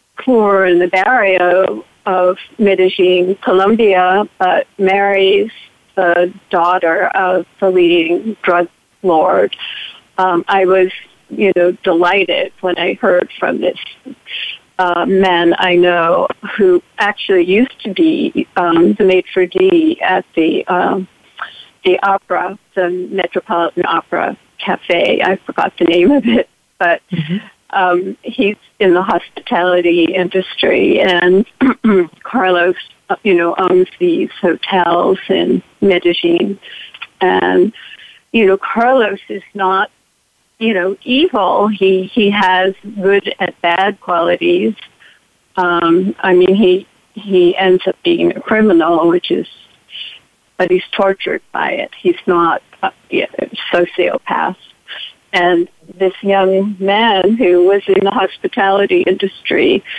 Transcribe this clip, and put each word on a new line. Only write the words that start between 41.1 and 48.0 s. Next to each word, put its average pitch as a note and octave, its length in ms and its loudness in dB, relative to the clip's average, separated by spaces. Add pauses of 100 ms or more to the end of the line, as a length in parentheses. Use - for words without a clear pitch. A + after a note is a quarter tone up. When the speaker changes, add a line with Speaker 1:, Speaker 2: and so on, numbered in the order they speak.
Speaker 1:
He, F#3+ 380 0
he G3+ 240 0
has F#3+ 460 0 (260)
good G3 380 0
and F3+ 220 -4
bad F#3+ 400 -2
qualities. F3 760 0 (800)
Um, F3 640 0
I F#3+ 140 0
mean, F3+ 220 4
he, F#3+ 320 2 (260)
he F#3+ 440 2
ends F#3 300 2
up - 160 -4